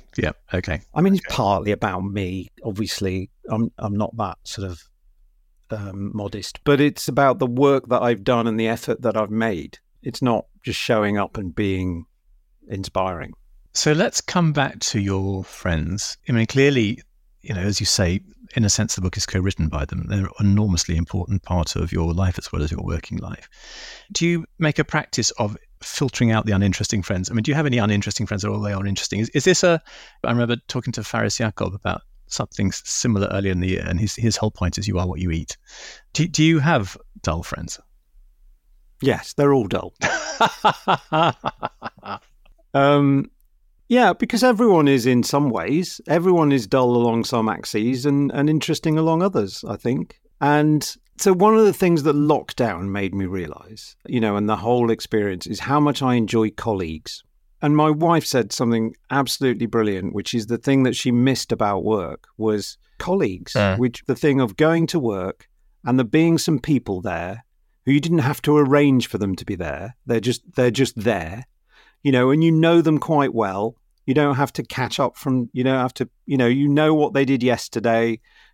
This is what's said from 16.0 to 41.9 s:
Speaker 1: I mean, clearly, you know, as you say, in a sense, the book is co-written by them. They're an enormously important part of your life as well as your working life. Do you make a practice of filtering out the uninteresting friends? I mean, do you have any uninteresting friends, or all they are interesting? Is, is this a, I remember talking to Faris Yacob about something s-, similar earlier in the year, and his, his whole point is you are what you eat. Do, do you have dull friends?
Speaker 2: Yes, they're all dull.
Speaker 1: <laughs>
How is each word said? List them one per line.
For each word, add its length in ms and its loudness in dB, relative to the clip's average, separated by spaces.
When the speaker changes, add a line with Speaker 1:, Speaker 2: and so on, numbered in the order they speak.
Speaker 1:
I 40 -2
mean, 140 2
clearly, 560 2
you 120 -10
know, 80 -4
as 180 -2
you 60 -4
say, 360 0
in 80 2
a 60 4
sense, 260 -2
the 60 -6
book 160 -4
is 80 -6
co-written 420 -2
by 180 -4
them. 220 -6
They're 120 -2
an 200 -2
enormously 560 2
important 480 -2
part 320 -2
of 160 -2
your 220 0
life 240 0
as 140 -10
well 120 -2
as 80 -2
your 100 -6
working 360 -6
life. 320 -12
Do 120 0
you 200 0
make 220 0
a 60 2
practice 460 -2
of 260 -4
filtering 480 0
out 140 2
the 80 0
uninteresting 500 0
friends? 260 -4
I 40 -14
mean, 100 0
do 80 0
you 40 2
have 100 2
any 120 0
uninteresting 480 0
friends, 200 -4
or 60 -2
all 100 -4
they 100 -4
are 140 -4
interesting? 340 -4
Is, 100 -2
is 140 -2
this 200 2
a, 180 4
I 80 0
remember 240 0
talking 240 -6
to 100 -8
Faris 360 -2
Yacob 360 -4
about 260 -6
something 420 -4
s-, 160 -8
similar 460 -2
earlier 200 -2
in 80 -2
the 80 -2
year, 180 -4
and 140 -2
his, 160 -2
his 220 0
whole 140 -2
point 260 -4
is 100 -6
you 100 -2
are 100 -2
what 120 -6
you 120 -2
eat. 260 -6
Do, 140 0
do 160 2
you 160 6
have 380 0
dull 220 -4
friends? 360 -10
Speaker 2:
Yes, 320 0
they're 200 4
all 140 2
dull. 260 -6
Speaker 1:
<laughs> 1800 -2